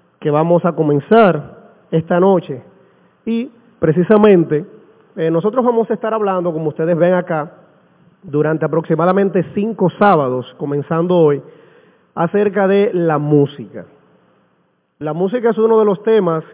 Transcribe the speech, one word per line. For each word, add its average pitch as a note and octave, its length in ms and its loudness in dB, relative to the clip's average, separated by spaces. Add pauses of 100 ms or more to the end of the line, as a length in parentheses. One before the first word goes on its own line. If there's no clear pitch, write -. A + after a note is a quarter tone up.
(200)
que D3+ 100 -4
vamos E3 340 2
a E3+ 80 0
comenzar D3+ 1000 0 (200)
esta E3 300 0
noche. F3 420 0 (640)
Y A#3 260 -6 (280)
precisamente, F3 880 2 (500)
eh, E3 140 -2
nosotros G#3 340 -2
vamos A#3 260 0
a A3+ 40 0
estar A3 180 -4
hablando, F#3+ 400 -2
como D#3 160 -4
ustedes E3 300 -2
ven F3 160 2
acá, E3 380 -4 (720)
durante D3+ 420 -2
aproximadamente E3 800 0 (100)
cinco G#3 360 -2
sábados, C#3 680 0
comenzando E3 580 -2
hoy, D3 260 2 (720)
acerca G3 540 0
de G3+ 240 2
la E3 260 -2
música. C#3+ 680 -2 (1120)
La D3+ 160 -8
música G3+ 360 -2
es G3+ 80 -2
uno A3+ 200 2
de G#3+ 60 2
los G3+ 180 -2
temas F3+ 520 0